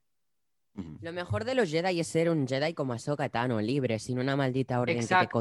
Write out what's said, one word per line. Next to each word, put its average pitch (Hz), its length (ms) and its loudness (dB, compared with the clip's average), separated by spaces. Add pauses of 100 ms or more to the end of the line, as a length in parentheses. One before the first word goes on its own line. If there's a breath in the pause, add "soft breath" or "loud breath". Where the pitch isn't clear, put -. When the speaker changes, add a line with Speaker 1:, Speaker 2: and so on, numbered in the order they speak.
(760)
Speaker 1:
Ujú. - 260 -12
Speaker 2:
Lo 165 100 -8
mejor 180 340 -4
de 262 100 -2
los 226 140 2
Jedi 170 300 0
es 165 80 -2
ser 165 220 2
un 151 180 2
Jedi 143 280 0
como 131 180 -2
Ahsoka 143 340 -2
Tano, 120 320 0
libre, 117 380 0
sin 123 220 -4
una 135 160 0
maldita 131 440 0
orden 123 160 0
que 120 40 0
te 117 60 0
Speaker 3:
Exacto, 180 360 4